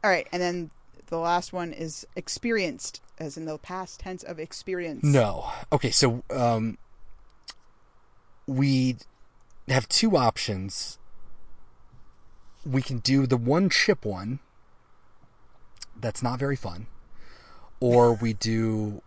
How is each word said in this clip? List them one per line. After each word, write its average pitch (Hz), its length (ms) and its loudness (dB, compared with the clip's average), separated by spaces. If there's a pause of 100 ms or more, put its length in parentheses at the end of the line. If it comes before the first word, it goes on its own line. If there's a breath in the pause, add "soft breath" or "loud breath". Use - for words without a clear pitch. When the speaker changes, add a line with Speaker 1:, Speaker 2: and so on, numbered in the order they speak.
Speaker 1:
All 214 80 4
right, 175 220 2
and 180 100 -2
then 175 300 -2 (360)
the 165 100 -4
last 170 340 0
one 170 220 -6
is - 420 -10
experienced, - 840 -4 (180)
as 151 160 -8
in 160 80 -10
the 160 140 -8
past 185 420 -12
tense 185 240 -10
of 165 160 -12
experience. 175 640 -6
Speaker 2:
No. 131 480 4 (220 loud breath)
Okay, 127 180 0
so, 123 380 4
um, 113 480 0 (1700)
we 131 480 4 (720)
have 127 220 2
two 220 260 4
options. 101 840 0 (1700)
We 135 160 0
can 127 180 -4
do 135 280 4
the 127 80 4
one 143 340 4
chip - 360 2
one. 104 340 -4 (1600)
That's 110 240 -4
not 123 160 -2
very 139 160 0
fun. 95 320 -8 (920 soft breath)
Or 120 340 8
we 113 200 0
do 110 720 0